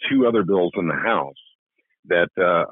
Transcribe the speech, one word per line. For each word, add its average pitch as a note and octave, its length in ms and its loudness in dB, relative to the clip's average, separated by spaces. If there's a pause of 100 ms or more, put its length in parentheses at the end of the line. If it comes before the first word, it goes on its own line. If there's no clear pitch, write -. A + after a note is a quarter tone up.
two C3 180 2
other A2+ 160 2
bills F2 320 0
in F2 120 -4
the D#2+ 80 -2
House D#2 380 -4 (760)
that, F2 220 2 (100)
uh, F2 320 2